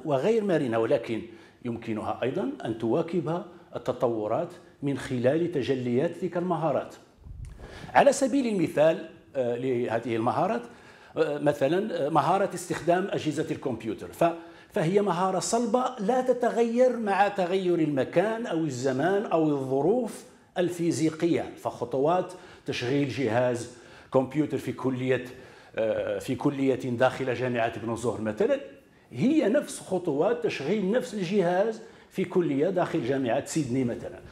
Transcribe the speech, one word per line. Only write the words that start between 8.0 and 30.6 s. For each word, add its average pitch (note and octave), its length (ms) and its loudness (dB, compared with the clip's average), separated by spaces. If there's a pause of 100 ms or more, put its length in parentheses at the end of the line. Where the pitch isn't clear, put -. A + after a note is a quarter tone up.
سبيل C4 340 2
المثال، E3 640 4 (280)
آه، A#2+ 200 0
لهذه A#2+ 600 0
المهارات، C#3 460 0 (540)
آه، D3 220 0
مثلا، D3 680 0
آه، - 20 0
مهارة E3 460 2
استخدام E3+ 560 0
أجهزة D3 400 -2
الكمبيوتر، A2 640 -6
ف-، E3 220 2 (380)
فهي G3 300 2
مهارة F#3 360 0
صلبة A#3+ 460 0 (160)
لا A#3 200 0
تتغير A#3+ 760 2
مع G3+ 320 2
تغير F#3 500 0
المكان E3 680 0
أو F3 120 -2
الزمان C#3+ 680 0
أو E3+ 220 2
الظروف D3 760 0 (340)
الفيزيقية، D#3+ 960 0
فخطوات D3 760 0 (340)
تشغيل C3+ 420 0
جهاز A#2+ 640 0 (420)
كمبيوتر C3+ 460 2
في A#2+ 140 -6
كلية، B2+ 520 0 (520)
آه، G#2 420 0
في C3 160 -4
كلية C3+ 560 0
داخل B2+ 440 0
جامعة A#2+ 420 0
ابن A2 200 -6
زهر G#2+ 240 -2
مثلا G3 400 0 (500)
هي B3 380 2
نفس - 320 0
خطوات D#3+ 640 0
تشغيل F#3 460 -2